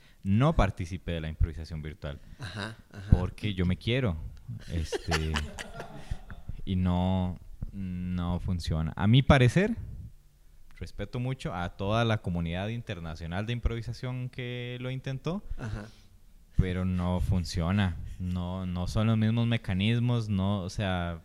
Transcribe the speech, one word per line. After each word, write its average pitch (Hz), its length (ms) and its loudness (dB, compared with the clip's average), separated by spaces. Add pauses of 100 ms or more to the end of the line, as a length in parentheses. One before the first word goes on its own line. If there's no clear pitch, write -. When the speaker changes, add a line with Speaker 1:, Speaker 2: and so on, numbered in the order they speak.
(220)
Speaker 1:
no 120 320 6
participé 92 580 0
de 85 80 -2
la 78 80 -4
improvisación 78 540 -2
virtual. 73 380 -8 (180)
Speaker 2:
Ajá, 110 380 -8 (160)
ajá. 98 180 4
Speaker 1:
Porque 92 440 4
yo 90 120 4
me 90 100 4
quiero, 117 400 0 (520)
este, 80 640 0 (680)
<laughs> - 680 -8
y 95 120 0
no, 90 640 2 (340)
no 90 680 -2
funciona. 80 560 -2
A 92 100 2
mi 123 160 10
parecer, 160 540 6 (1000)
respeto 101 440 -6
mucho 127 340 -4
a 87 220 -4
toda 107 280 2
la 110 140 2
comunidad 87 500 -2
internacional 85 800 -6
de 117 60 -2
improvisación 120 760 -4
que 123 520 -8
lo 127 100 -6
intentó, 135 540 -6 (120)
Speaker 2:
Ajá. 107 300 -6 (720)
Speaker 1:
pero 92 280 4
no 90 360 2
funciona. 87 760 2 (220)
No, 90 480 -4
no 90 200 -4
son 110 220 2
los 113 100 4
mismos 113 300 2
mecanismos, 117 800 2
no, 98 340 2
o 90 80 -6
sea 87 540 -2